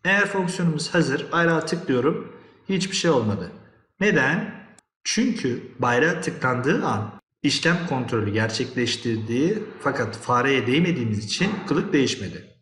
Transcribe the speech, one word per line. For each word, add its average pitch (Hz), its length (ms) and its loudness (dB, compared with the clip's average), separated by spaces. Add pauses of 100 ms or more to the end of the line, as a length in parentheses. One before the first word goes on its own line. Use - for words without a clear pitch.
Eğer 196 220 4
fonksiyonumuz 170 680 -2
hazır, 147 380 2
bayrağa 165 340 2
tıklıyorum, 139 680 0 (360)
hiçbir 190 280 -2
şey 170 140 2
olmadı. 110 420 0 (480)
Neden? 175 640 2 (380)
Çünkü - 720 -2
bayrağa 123 420 2
tıklandığı 131 680 0
an 107 320 -4 (240)
işlem 165 460 2
kontrolü 117 440 -2
gerçekleştirdiği 117 1300 -2 (220)
fakat - 360 -2
fareye 123 500 2
değmediğimiz 127 580 2
için 196 260 -2 (180)
kılık 151 240 0
değişmedi. 104 520 0 (180)